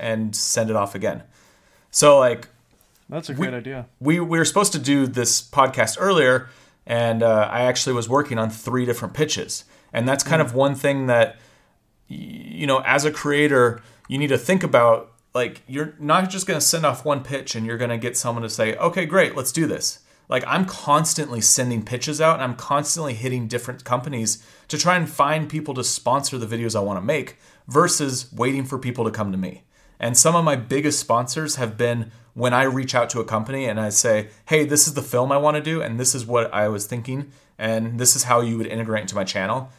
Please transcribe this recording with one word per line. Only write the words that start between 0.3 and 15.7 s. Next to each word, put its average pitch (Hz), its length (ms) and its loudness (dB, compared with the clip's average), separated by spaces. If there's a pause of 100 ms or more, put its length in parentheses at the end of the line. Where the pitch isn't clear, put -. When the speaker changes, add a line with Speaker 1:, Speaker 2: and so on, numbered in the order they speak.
Speaker 1:
send - 340 -2
it 110 80 -2
off 101 200 -2
again. 95 260 -4 (680)
So, 147 260 8
like, 123 300 2 (640)
Speaker 2:
That's 160 160 -10
a 147 60 -8
Speaker 1:
We, 139 120 -2
Speaker 2:
great 127 80 -6
idea. 123 320 -10 (140)
Speaker 1:
we, 156 200 2
we 165 180 0
were 165 60 4
supposed 196 280 2
to 160 60 -2
do 135 280 2
this 120 360 0
podcast 131 580 0
earlier, 147 480 4 (380)
and, 117 360 0
uh, 110 280 4
I 120 120 -2
actually 127 300 0
was 117 160 -2
working 135 300 0
on 110 100 0
three 123 380 -4
different 113 260 -4
pitches. - 520 -4 (280)
And 120 160 0
that's 139 160 0
kind 160 160 2
Speaker 2:
Mm. 147 60 2
Speaker 1:
of 120 80 -6
one 139 200 2
thing 135 340 -2
that, 117 280 4 (720)
y-, - 100 -14
you - 480 -10
know, 131 200 2
as 143 180 4
a 151 60 2
creator, 143 720 2 (260)
you 131 80 -6
need 147 120 0
to 135 100 2
think 185 260 0
about, 120 480 4 (220)
like, 123 320 -2
you're 147 320 -8